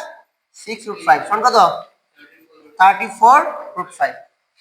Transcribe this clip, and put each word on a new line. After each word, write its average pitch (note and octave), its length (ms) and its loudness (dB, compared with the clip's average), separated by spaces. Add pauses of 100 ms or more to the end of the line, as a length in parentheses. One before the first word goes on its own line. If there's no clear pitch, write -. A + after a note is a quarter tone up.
(520)
সিক্স - 360 -14
রুট G3+ 180 -10
ফাইভ, D3+ 220 2
সমান G#3+ 140 -4
কত? A#3 160 2 (1200)
থার্টি F#3+ 280 2 (120)
ফোর B3 200 6 (380)
রুট F3+ 220 -10
ফাইভ। C#3 160 -4 (460)